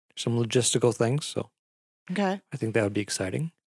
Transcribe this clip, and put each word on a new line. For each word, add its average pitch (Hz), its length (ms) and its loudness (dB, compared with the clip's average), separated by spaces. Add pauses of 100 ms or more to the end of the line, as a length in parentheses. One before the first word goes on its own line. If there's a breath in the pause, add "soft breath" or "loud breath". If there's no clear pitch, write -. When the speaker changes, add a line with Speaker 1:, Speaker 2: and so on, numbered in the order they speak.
(160)
Speaker 1:
Some 117 220 0
logistical 117 560 2
things. 120 320 0
So - 240 -6 (580)
Speaker 2:
Okay. 196 320 -2 (120)
Speaker 1:
I 143 40 -8
think 113 180 -4
that 110 100 4
would 101 100 0
be 107 60 0
exciting. 113 500 -4 (180)